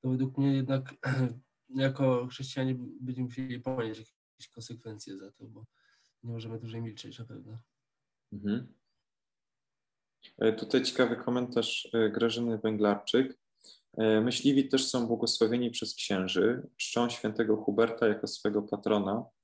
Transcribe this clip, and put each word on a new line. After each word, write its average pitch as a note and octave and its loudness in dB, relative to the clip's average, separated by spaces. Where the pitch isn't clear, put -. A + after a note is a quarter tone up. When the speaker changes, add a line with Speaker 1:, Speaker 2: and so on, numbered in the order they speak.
Speaker 1:
to C3 -2
według C3 0
mnie C#3 4
jednak C3+ 0
<clears throat> - -20
jako C3 2
chrześcijanie C3 -4
będziemy B2+ -4
musieli B2 -6
ponieść A2+ -4
jakieś - -20
konsekwencje A2 -14
za G2 -16
to, - -20
bo A2+ -20
nie A#2+ -10
możemy A2+ -8
dłużej A2+ -10
milczeć - -12
na A#2 -12
pewno. A2+ -16
Speaker 2:
Mhm. G2+ -4
E, A2 6
tutaj - 0
ciekawy A#2+ 2
komentarz, B2 -2
e, A2 4
Grażyny A#2 0
Węglarczyk. G#2+ 2
E, A2 4
„Myśliwi C3+ 4
też C3 2
są A#2+ 0
błogosławieni A#2 2
przez - -8
księży, F#2+ 0
czczą A#2+ 0
świętego G#2+ 0
Huberta A2+ 2
jako G#2 0
swego G#2 -2
patrona. G#2 0